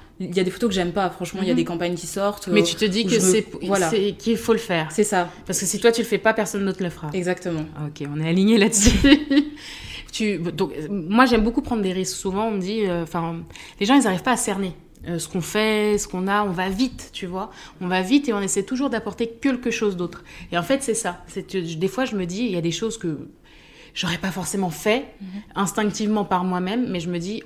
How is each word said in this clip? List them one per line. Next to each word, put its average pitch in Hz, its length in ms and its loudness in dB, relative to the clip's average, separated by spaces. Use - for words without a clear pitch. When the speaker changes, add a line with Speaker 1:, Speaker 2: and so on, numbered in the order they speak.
Speaker 1:
il 175 140 -6
y 190 40 4
a 185 40 4
des 180 80 0
photos 240 180 0
que 190 60 -2
j'aime 175 180 0
pas, 190 160 2
franchement, 185 320 -6
il 196 60 2
y 170 40 2
a - 20 4
Speaker 2:
Mhm. 165 40 4
Speaker 1:
des 165 80 4
campagnes 175 300 -2
qui 165 120 -8
sortent, 202 400 -2
Speaker 2:
Mais 202 140 6
Speaker 1:
euh, - 20 6
Speaker 2:
tu - 120 0
te 214 100 0
dis 208 160 2
Speaker 1:
où - 40 2
Speaker 2:
que 185 40 2
Speaker 1:
je 175 60 4
me - 60 4
Speaker 2:
c'est, 185 260 4
Speaker 1:
voilà. 185 260 2
Speaker 2:
c'est, 202 240 2
qu'il 226 240 0
faut 226 160 2
le 220 60 2
faire. 160 320 -2
Speaker 1:
C'est 214 120 2
ça. 180 260 0
Speaker 2:
Parce - 140 -2
que 190 60 -2
si 185 140 -2
toi 233 120 6
tu 233 100 0
le 233 60 0
fais 196 120 0
pas, 220 140 4
personne 208 320 -2
d'autre 190 180 -2
le 175 60 -2
fera. 160 240 -10
Speaker 1:
Exactement. 175 520 -2
Speaker 2:
Ok, 143 280 -8
on 151 80 -2
est 160 80 0
alignés 196 280 6
là-dessus. 220 400 6
<laughs> 285 480 6
Tu... 208 260 -2
donc, 170 340 -2
moi 202 360 2
j'aime 233 160 4
beaucoup 233 200 0
prendre 233 200 -2
des 185 120 0
risques. 185 240 -4
Souvent 202 300 -2
on 226 40 -2
me 202 80 -2
dit, 202 260 -2
euh, 170 200 -2
'fin, 165 320 -4
les 202 60 0
gens 247 100 6
ils 277 120 6
arrivent 185 160 0
pas 262 100 2
à - 40 2
cerner, 190 360 -2
euh, 170 120 -2
ce 156 100 -8
qu'on 190 100 -2
fait, 214 580 2
ce 202 80 -2
qu'on 185 220 -4
a, 208 160 2
on 202 80 -2
va 180 160 -2
vite, 220 460 -4
tu - 140 -10
vois. 185 220 -8
On 185 80 -4
va 185 140 2
vite 277 260 4
et 233 60 0
on 202 80 0
essaie 196 220 0
toujours 262 260 -2
d'apporter 220 380 -4
quelque 247 300 0
chose 208 240 0
d'autre. 175 300 -6
Et 175 60 0
en 175 60 0
fait 277 200 0
c'est 220 120 0
ça. 180 320 -4
C'est - 220 -10
que 170 280 -4
des 180 100 0
fois 254 160 -2
je 214 140 -2
me 185 80 0
dis, 185 180 -4
il 233 80 0
y 175 60 0
a 170 40 -2
des 170 120 0
choses 226 240 -4
que 156 320 -6
j'aurais 175 240 -2
pas 190 140 -4
forcément 185 380 -2
fait 220 360 0
Speaker 1:
Mhm. 190 60 -12
Speaker 2:
instinctivement 208 680 0
par 180 180 0
moi-même, 185 460 0
mais 185 100 -2
je 165 100 -4
me 175 80 -2
dis, 185 280 -6